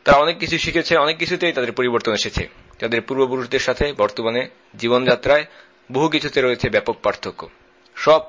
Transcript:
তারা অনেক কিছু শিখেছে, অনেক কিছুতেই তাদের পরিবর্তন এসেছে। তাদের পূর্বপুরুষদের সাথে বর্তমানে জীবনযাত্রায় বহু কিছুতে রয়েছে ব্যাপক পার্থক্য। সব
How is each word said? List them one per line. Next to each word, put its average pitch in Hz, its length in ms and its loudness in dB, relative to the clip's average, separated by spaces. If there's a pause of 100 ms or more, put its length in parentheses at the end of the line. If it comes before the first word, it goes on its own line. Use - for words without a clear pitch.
তারা 143 140 6
অনেক 165 200 0
কিছু 165 200 -4
শিখেছে, 165 380 0
অনেক 156 220 2
কিছুতেই 170 340 -2
তাদের 123 200 -2
পরিবর্তন 117 400 0
এসেছে। 101 360 -4 (300)
তাদের 117 220 -2
পূর্বপুরুষদের 131 580 -2
সাথে 143 340 -2
বর্তমানে 117 560 -2 (280)
জীবনযাত্রায় 127 720 2 (460)
বহু 143 160 2
কিছুতে 147 340 -2
রয়েছে 123 280 0
ব্যাপক 104 320 0
পার্থক্য। - 460 -6 (480)
সব 156 320 4